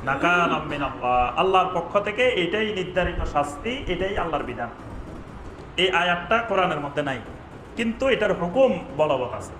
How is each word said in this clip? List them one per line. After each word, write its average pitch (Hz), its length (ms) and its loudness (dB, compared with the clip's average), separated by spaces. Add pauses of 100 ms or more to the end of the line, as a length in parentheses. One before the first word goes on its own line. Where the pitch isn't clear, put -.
নাকালাম 165 600 2
মিনাল্লাহ, 123 720 0
আল্লাহর 185 340 4
পক্ষ 170 260 0
থেকে 214 280 2
এটাই 208 460 2
নির্ধারিত 180 520 0
শাস্তি, 226 640 -2
এটাই 190 300 0
আল্লাহর 156 260 0
বিধান। 117 260 -6 (1080)
এই 180 140 2
আয়াতটা 175 460 2
কোরআনের 185 420 2
মধ্যে 143 220 -4
নাই 135 180 -2 (560)
কিন্তু 233 340 0
এটার 208 240 4
হুকুম 180 460 4 (180)
বলবৎ 131 360 2
আছে। 98 260 -10